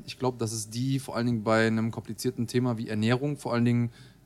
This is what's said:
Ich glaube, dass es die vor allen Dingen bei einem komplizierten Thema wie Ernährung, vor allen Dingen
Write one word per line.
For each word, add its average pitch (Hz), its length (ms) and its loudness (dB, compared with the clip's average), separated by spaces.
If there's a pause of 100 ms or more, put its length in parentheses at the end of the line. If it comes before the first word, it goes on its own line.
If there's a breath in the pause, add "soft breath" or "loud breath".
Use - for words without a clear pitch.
Ich - 140 -14
glaube, 127 180 -2
dass 113 140 -4
es 110 180 -6
die 131 300 -2
vor - 160 -8
allen 117 100 0
Dingen 117 180 0
bei 113 220 4
einem 113 260 2
komplizierten 117 540 -4
Thema 123 320 0
wie 117 100 -6
Ernährung, 123 500 0
vor 117 160 -4
allen 117 120 4
Dingen 120 240 4 (360 loud breath)